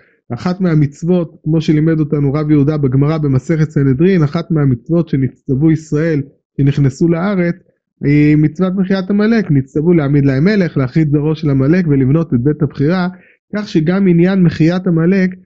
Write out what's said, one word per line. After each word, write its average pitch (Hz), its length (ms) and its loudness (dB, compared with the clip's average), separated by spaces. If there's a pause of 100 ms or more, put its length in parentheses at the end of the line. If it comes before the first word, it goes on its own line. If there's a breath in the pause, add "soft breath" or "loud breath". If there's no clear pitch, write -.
(340 soft breath)
אחת 180 260 -6
מהמצוות, 165 840 -2
כמו 156 160 0
שלימד 156 400 0
אותנו 147 320 -2
רב 151 180 -4
יהודה 151 260 2
בגמרא 143 420 0
במסכת 151 520 -2
סנהדרין, 156 520 2
אחת 147 280 -4
מהמצוות 156 580 0
שנצטוו 135 600 -2
ישראל 156 520 -2 (340)
שנכנסו 143 520 0
לארץ, 175 460 -2 (500)
היא 147 320 4
מצוות 156 400 0
מחיית 190 340 -2
עמלק. 208 400 0
נצטוו 147 420 0
להעמיד 143 320 2
להם 135 200 2
מלך, 196 320 0
להכרית 147 340 0
זרעו 151 240 0
של 147 160 -4
עמלק 147 360 2
ולבנות 143 480 0
את 120 60 2
בית 147 220 -2
הבחירה, 175 460 -2 (480 loud breath)
כך 208 120 -8
שגם 185 400 0
עניין 180 340 2
מחיית 170 440 0
עמלק 180 440 0 (160)